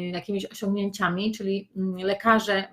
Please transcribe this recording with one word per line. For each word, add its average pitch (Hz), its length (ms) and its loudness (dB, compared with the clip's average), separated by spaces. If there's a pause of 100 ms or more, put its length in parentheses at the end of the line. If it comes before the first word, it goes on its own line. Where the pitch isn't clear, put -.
y, - 20 -4
jakimiś 190 360 -4
osiągnięciami, 196 840 0
czyli, 196 440 -4
mm, 190 220 -2
lekarze 196 760 2